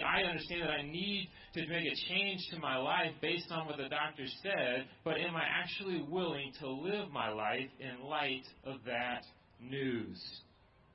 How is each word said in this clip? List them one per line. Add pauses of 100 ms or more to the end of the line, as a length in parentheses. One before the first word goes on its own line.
I
understand
that
I
need (240)
to
make
a (140)
change (100)
to
my
life
based
on
what
the
doctor (160)
said, (200)
but
am
I
actually
willing
to
live
my
life (100)
in
light (200)
of
that (380)
news? (720)